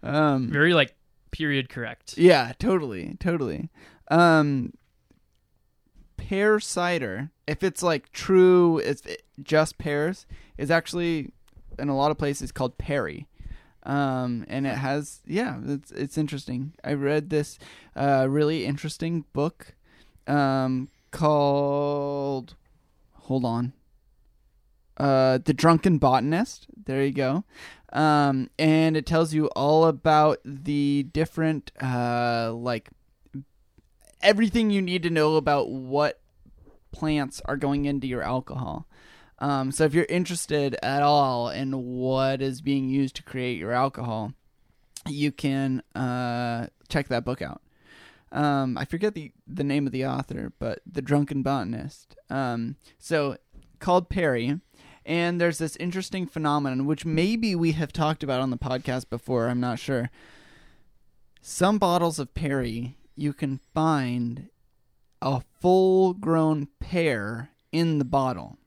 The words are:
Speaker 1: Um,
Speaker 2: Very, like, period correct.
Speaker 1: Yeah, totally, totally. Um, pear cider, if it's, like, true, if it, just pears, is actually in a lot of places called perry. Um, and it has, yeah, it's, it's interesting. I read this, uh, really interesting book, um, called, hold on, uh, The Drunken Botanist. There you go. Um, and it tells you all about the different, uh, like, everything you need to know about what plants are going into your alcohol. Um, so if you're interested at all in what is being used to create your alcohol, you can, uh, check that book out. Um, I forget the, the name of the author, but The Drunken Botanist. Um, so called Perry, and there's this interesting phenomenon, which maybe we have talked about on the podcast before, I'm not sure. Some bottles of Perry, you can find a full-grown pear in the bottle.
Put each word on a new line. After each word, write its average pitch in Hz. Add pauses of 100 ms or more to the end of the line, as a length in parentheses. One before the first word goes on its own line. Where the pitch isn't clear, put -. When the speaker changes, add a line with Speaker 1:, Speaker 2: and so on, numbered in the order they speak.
Speaker 1:
Um, 139
Speaker 2:
Very, 151
like, 143 (360)
period 143
correct. -
Speaker 1:
Yeah, 147
totally, 147
totally. 156 (400)
Um, 151 (1400)
pear 214
cider, 147 (160)
if 151
it's, 185
like, 165
true, 180
if -
it, - (200)
just 156
pears, 151 (320)
is 143
actually 165 (460)
in 139
a 139
lot 143
of 147
places 139
called 127
perry. 113 (580)
Um, 127
and 135
it 123
has, 139
yeah, 165
it's, 139
it's 139
interesting. 139 (100)
I 139
read 147
this, 147 (380)
uh, 135
really 147
interesting 156
book, - (520)
um, 135 (220)
called, 143 (600)
hold 131
on, 120 (1300)
uh, 131
The 151
Drunken 160
Botanist. 139 (180)
There 135
you 139
go. 139 (480)
Um, 143
and 160
it 147
tells 160
you 156 (100)
all 156
about 156
the 143
different, 160
uh, 120
like, 120 (1300)
everything 214
you 202
need 180
to 175
know 156
about 143
what 131 (720)
plants 151
are 143
going 143
into 139
your 123
alcohol. 127 (540)
Um, 135
so 156
if 147
you're 170
interested 160
at 139
all 135
in 135 (140)
what 131
is 135
being 135
used 135
to -
create 127
your 90
alcohol, 120 (760)
you 143
can, 135 (140)
uh, 123 (220)
check 143
that 120
book 123
out. - (720)
Um, 139
I -
forget 208
the, 151 (160)
the 139
name 143
of 127
the 131
author, -
but - (100)
The 143
Drunken 143
Botanist. 127 (120)
Um, 123 (220)
so 147 (420)
called 180
Perry, 143 (480)
and 170
there's 170
this 160
interesting 180
phenomenon, 143
which 156
maybe 196
we 165
have 156
talked 156
about 131
on 131
the 120
podcast 127
before, 120
I'm 123
not 123
sure. 127 (1300)
Some 202
bottles 170
of 135
Perry, 127 (200)
you 147
can 135 (120)
find 135 (720)
a 135 (180)
full-grown 180 (120)
pear 120 (220)
in 160
the 143
bottle. 127